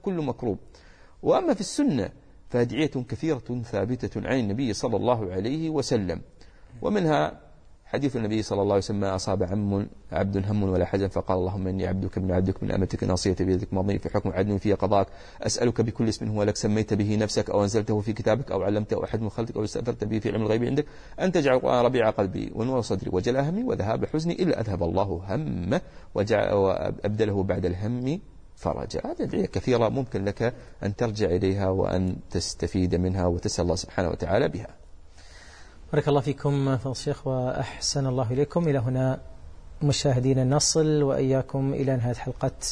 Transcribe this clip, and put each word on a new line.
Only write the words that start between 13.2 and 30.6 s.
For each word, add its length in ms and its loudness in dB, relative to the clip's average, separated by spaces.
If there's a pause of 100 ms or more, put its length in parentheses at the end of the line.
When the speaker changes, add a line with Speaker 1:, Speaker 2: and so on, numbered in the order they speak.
Speaker 1:
بيدك 300 0
ماض 180 0
في 180 -2
حكم 220 0
عدل 280 0
في 140 2
قضاءك، 340 4 (340)
أسألك 400 0
بكل 280 0
اسم 180 -4
هو 160 0
لك 120 2
سميت 380 2
به 220 2
نفسك 340 0
أو 140 4
أنزلته 360 2
في 140 -2
كتابك 380 0
أو 120 0
علمته 400 0
أحد 180 -2
من 80 -2
خلقك 260 -4
أو 80 0
استأثرت 400 -4
به 160 0
في 100 -2
علم 120 0
الغيب 220 2
عندك 220 0 (340)
أن 120 2
تجعل 240 4
القرآن 300 4
ربيع 240 4
قلبي 460 0
ونور 260 0
صدري 320 -2
وجلاء 360 2
همي 140 -2
وذهاب 420 0
حزني 280 0
إلا 280 2
أذهب 220 -2
الله 440 0
همه 540 -2 (340)
وجع-، 380 2
وأبدله 880 2
بعد 220 0
الهم 540 -2 (360)
فرجا". 500 -4
هذه 180 -4
أدعية 220 0
كثيرة 440 2
ممكن 360 -2
لك 280 0 (300)